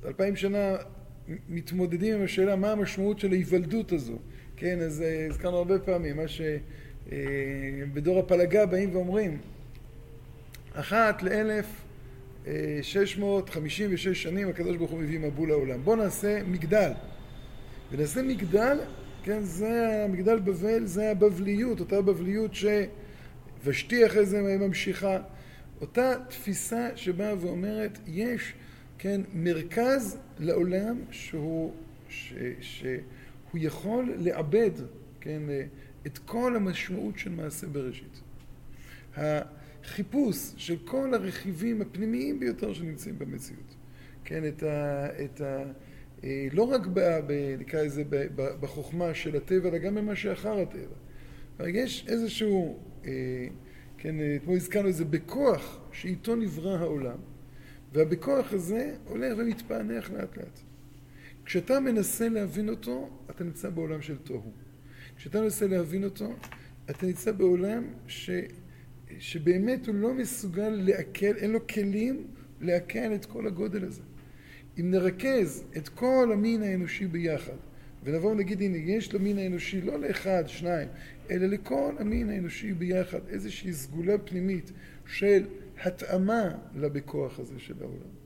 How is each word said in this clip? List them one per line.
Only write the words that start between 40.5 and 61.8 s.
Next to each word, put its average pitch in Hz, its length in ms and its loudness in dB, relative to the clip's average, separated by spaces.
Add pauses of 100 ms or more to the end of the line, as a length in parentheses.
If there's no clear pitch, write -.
של 170 280 -4
כל 262 300 0
הרכיבים 196 640 -2
הפנימיים 233 600 -2
ביותר 220 320 -2
שנמצאים 160 460 -8
במציאות. - 560 -10 (500)
כן, 160 240 -4
את 151 140 -6
ה-, 143 600 -2
את 143 160 -10
ה-, 139 240 -4 (600)
אה, 135 280 -2
לא 185 100 6
רק 240 240 4
ב-, 180 400 4
ב-, 143 320 0
נקרא 156 240 0
לזה 147 220 0
ב-, 143 300 0
ב-, 135 260 -2
בחוכמה 156 540 -2
של 151 220 -2
הטבע, 185 320 4
אלא 170 100 2
גם 196 160 0
במה 208 220 0
שאחר 202 440 -2
הטבע. - 360 -4 (640)
אבל 170 80 -2
יש 220 400 0
איזשהו, 208 680 2 (260)
אה, 135 60 -6 (880)
כן, 156 220 -4
אה, 147 240 2
כמו 180 120 4
הזכרנו 196 320 2
את 185 60 4
זה, 160 100 0
בכוח 170 760 2 (120)
שאיתו 185 440 -2
נברא 185 420 0
העולם, 143 400 -2 (720)
והבכוח 170 600 4
הזה 214 420 -2 (100)
הולך 226 340 -2
ומתפענח 226 720 -2
לאט - 260 -6
לאט. - 240 -12 (840)
כשאתה 254 360 2